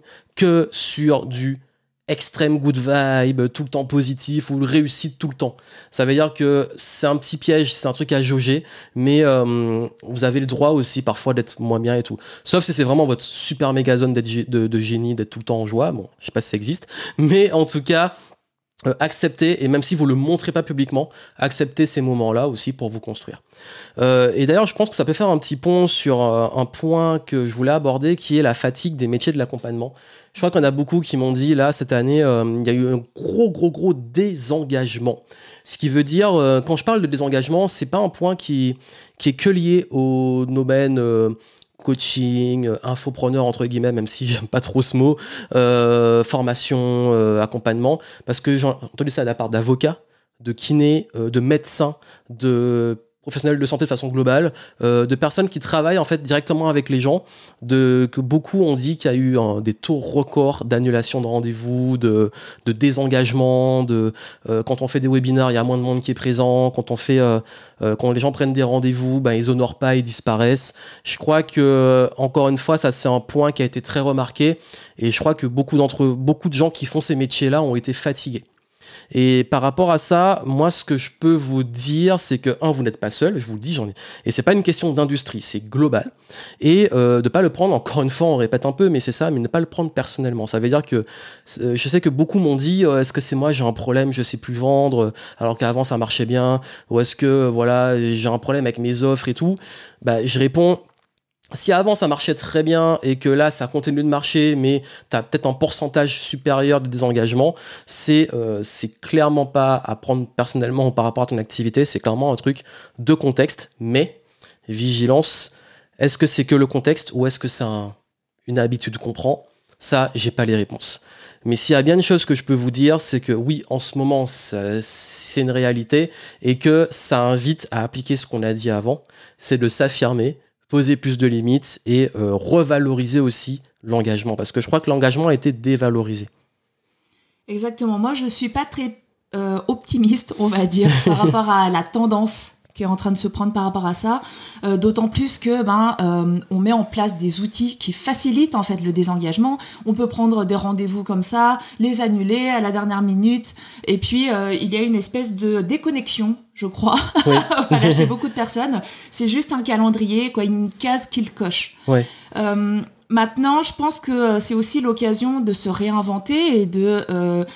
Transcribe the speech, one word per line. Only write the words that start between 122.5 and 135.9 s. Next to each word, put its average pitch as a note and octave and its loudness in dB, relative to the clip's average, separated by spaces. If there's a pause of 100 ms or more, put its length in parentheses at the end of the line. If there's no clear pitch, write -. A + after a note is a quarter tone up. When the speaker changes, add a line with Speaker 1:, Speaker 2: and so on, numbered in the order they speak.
Speaker 1:
vous B2 0
dire, C#3+ 4
c'est C3 -2
que B2+ -2
oui, C3 -2
en C3 -2
ce - -6
moment, C3+ 0
ça, G#2 -4
c'est - -6
une B2+ 0
réalité B2+ 0 (320)
et B2+ 0
que D#3 4
ça - -2
invite B2+ 0
à A2+ -4
appliquer B2+ -6
ce C3 -4
qu'on A2+ -6
a A2 0
dit A2 -4
avant, A2 -2 (340)
c'est - -2
de A#2+ 2
s'affirmer, B2+ 0 (300)
poser C#3+ 2
plus C3+ -2
de B2+ 2
limites A#2+ 0
et, B2+ 2
euh, G#2 0
revaloriser C3+ 0
aussi C3 -2 (200)
l'engagement, A2 -2
parce - -6
que B2+ -2
je - -2
crois D#3+ 0
que D#3 -2
l'engagement C#3 2
a D3+ 4
été C3+ 0
dévalorisé. A#2 -2 (1200)